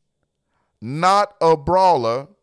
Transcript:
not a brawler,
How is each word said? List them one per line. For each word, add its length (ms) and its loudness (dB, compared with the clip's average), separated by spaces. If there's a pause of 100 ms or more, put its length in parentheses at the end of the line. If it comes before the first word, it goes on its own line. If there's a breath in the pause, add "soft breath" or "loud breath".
(800)
not 600 -2
a 160 2
brawler, 720 0 (160)